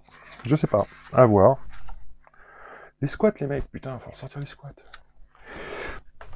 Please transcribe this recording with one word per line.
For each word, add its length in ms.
Je 120
sais 100
pas, 220
à 140
voir. 320
Les 60
squats, 340
les 40
mecs, 240
putain, 300
faut 100
ressortir 300
les 60
squats. 260